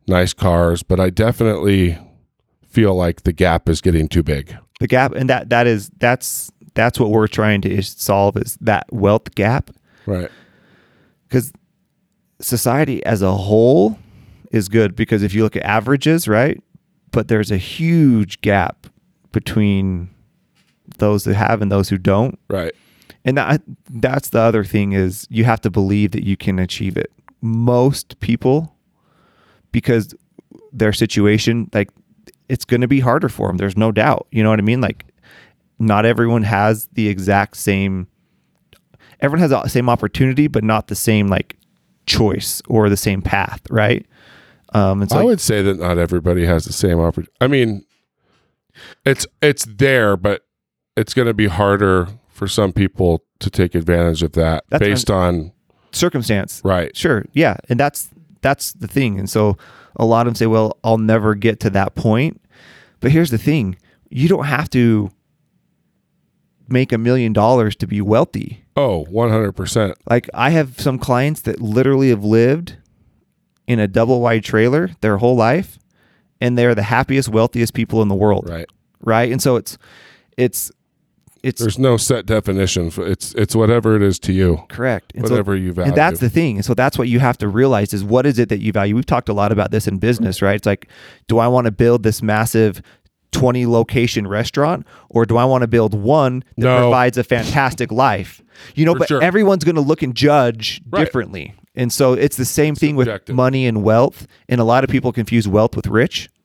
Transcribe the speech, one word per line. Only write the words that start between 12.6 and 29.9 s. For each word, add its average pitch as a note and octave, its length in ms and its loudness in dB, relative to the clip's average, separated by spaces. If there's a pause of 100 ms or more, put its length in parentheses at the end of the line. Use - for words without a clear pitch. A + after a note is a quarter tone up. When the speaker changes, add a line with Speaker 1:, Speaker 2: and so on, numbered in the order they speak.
Speaker 2:
as G2+ 180 0
a F#2+ 100 2
whole A#2 640 2 (520)
is G#2 180 -2
good G#2 280 0
because A2 260 0
if G2+ 120 -2
you A2 80 2
look G#2+ 140 0
at F#2+ 60 -6
averages, C3 640 0
right? A2 360 0 (480)
But A2 180 -2
there's G#2+ 220 0
a G#2 80 -2
huge C#3+ 840 0
gap G2+ 460 -2 (460)
between G2 760 -2 (880)
those G#2 260 0
that G#2 100 -2
have G#2+ 280 0
and G2+ 80 -2
those G2 180 2
who G2 100 -2
don't. G2+ 400 0 (100)
Speaker 1:
Right. F2+ 240 -6 (520)
Speaker 2:
And C3 120 0
that, C#3+ 260 0 (260)
that's B2+ 420 -4
the A#2 100 2
other A2+ 240 2
thing G2 280 -2
is F#2+ 380 -2
you A2 140 0
have A#2 160 2
to G#2+ 100 -2
believe G2+ 420 0
that - 120 -6
you G2 120 -2
can F#2+ 220 -4
achieve F#2 380 -4
it. - 160 -6 (300)
Most A#2+ 760 0
people, C3+ 540 -2 (960)
because A2+ 420 0 (580)